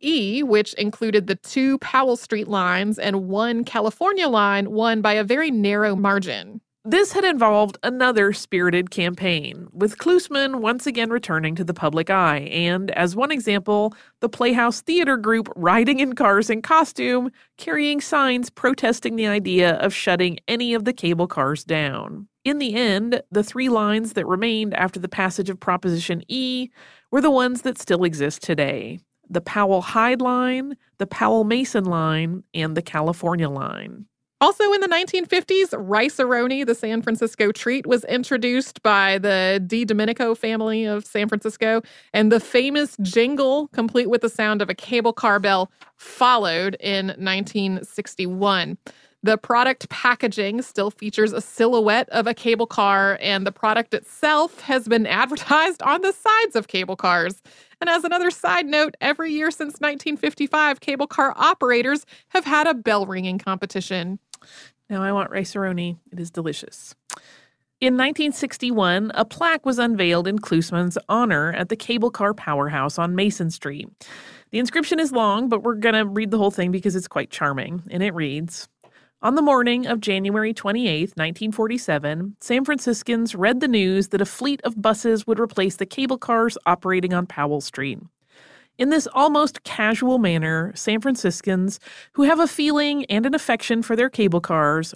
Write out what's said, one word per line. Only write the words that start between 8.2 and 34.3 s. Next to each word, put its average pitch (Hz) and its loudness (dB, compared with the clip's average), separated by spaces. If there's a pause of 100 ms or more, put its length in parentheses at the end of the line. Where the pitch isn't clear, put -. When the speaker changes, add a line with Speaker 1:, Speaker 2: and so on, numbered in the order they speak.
Speaker 2:
spirited 180 0
campaign, 175 -4
with 214 0
Klusman 277 0
once 240 -2
again 233 -2
returning 160 -2
to 180 -4
the 170 -4
public 160 -2
eye, 156 2
and, 175 -2
as 175 0
one 262 0
example, 214 0 (280)
the 233 0
Playhouse 240 2
Theater 311 0
group 220 0
riding 226 4
in 262 0
cars 208 4
in 220 -2
costume, 254 0 (280)
carrying 294 -2
signs 254 0
protesting 240 0
the 220 0
idea 185 2
of 190 0
shutting 180 0 (100)
any 233 -2
of 226 0
the 254 0
cable 170 0
cars 147 -2
down. 151 -4 (160)
In 285 0
the 254 -2
end, 226 0
the 208 2
three 254 -4
lines 220 0
that 170 -2
remained 214 0
after 185 -2
the 180 -6
passage 190 -2
of 185 -10
Proposition 175 -2
E 254 -4 (400)
were 269 4
the 294 4
ones 254 2
that 254 -2
still 180 2
exist 151 0
today: 143 -2 (300)
the 170 -2
Powell 196 2
Hyde 240 2
line, 254 -2 (220)
the 196 -4
Powell 220 2
Mason 233 0
line, 165 -2 (120)
and 156 -4
the 165 0
California 165 -2
line. 62 -10 (340)